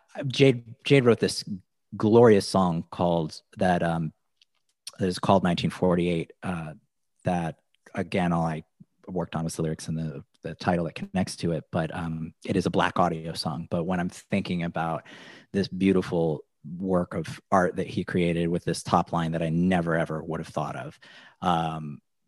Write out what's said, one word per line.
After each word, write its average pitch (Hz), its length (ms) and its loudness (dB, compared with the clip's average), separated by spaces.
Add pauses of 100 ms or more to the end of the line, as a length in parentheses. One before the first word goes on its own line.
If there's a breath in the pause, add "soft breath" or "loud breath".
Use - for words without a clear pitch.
(160)
I, - 80 -8
Jade, 127 400 4 (200)
Jade 139 220 4
wrote 113 140 6
this - 240 -2 (520)
glorious 107 520 8
song 87 440 0
called 85 500 -2 (160)
that, 90 240 2
um, 82 320 -2 (840)
that 95 80 0
is 90 120 -2
called 98 240 4
nineteen 87 260 0
forty-eight, 87 600 0 (120)
uh, 82 300 -8 (500)
that, 87 340 -2 (380)
again, 87 380 -2
all 82 120 0
I 80 180 -4 (440)
worked 90 280 -6
on 82 80 -4
was 82 120 -6
the 82 60 -4
lyrics 80 260 -4
and 80 100 -4
the, 76 260 -8 (180)
the 82 140 -10
title 87 300 -2
that 78 100 -8
connects - 420 -4
to 85 160 -2
it, 76 180 -4
but, 80 240 -2
um, 82 380 -6 (120)
it - 100 2
is 90 100 4
a 92 40 0
Black 90 300 2
Audio 82 340 0
song. 82 360 -6
But 87 160 0
when 90 140 -2
I'm 90 100 -2
thinking 90 540 -4
about 82 400 -4 (480 loud breath)
this 98 160 0
beautiful 90 760 2 (340)
work 92 360 0
of - 280 -8 (100)
art 92 260 2
that 90 100 -2
he - 160 -4
created 85 440 0
with 85 160 -2
this - 200 -4
top - 280 2
line 82 200 -2
that 82 100 -4
I 82 80 -2
never, 85 460 2
ever 82 280 -2
would 82 160 -6
have 80 80 -10
thought 73 280 -6
of, - 240 -14 (420 loud breath)
um, 80 600 -2 (260)